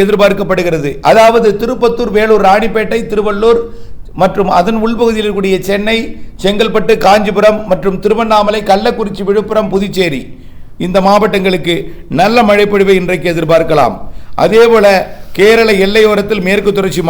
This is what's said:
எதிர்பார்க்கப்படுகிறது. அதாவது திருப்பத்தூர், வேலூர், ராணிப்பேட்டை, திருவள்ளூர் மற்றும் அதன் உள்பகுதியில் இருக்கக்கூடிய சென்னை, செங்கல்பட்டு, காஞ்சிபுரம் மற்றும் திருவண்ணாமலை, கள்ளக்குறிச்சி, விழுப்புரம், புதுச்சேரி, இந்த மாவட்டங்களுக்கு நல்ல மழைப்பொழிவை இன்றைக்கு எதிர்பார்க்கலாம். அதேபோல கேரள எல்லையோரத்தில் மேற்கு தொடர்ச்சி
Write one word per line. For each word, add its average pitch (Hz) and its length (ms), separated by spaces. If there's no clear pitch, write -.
எதிர்பார்க்கப்படுகிறது. 185 880
அதாவது 226 400
திருப்பத்தூர், 233 540
வேலூர், 214 320
ராணிப்பேட்டை, 220 540
திருவள்ளூர் 208 500
மற்றும் 190 360
அதன் 220 260
உள்பகுதியில் 226 400
இருக்கக்கூடிய 190 340
சென்னை, 208 280
செங்கல்பட்டு, 208 520
காஞ்சிபுரம் 208 560
மற்றும் 185 340
திருவண்ணாமலை, 214 560
கள்ளக்குறிச்சி, 214 580
விழுப்புரம், 208 460
புதுச்சேரி, 185 480
இந்த 185 200
மாவட்டங்களுக்கு 190 680
நல்ல 226 280
மழைப்பொழிவை 202 540
இன்றைக்கு 175 320
எதிர்பார்க்கலாம். 160 600
அதேபோல 220 420
கேரள 220 320
எல்லையோரத்தில் 202 640
மேற்கு 202 240
தொடர்ச்சி 185 380